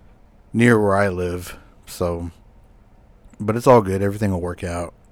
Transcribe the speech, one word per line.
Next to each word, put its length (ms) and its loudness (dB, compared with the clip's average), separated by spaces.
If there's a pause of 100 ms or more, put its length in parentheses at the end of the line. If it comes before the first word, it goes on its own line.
(520)
near 280 4
where 160 2
I 120 2
live, 500 -8 (280)
so, 440 -6 (1080)
but 180 -2
it's 100 -2
all 160 8
good. 200 -2
Everything 280 -2
will 100 -2
work 220 -8
out. 320 -8 (160)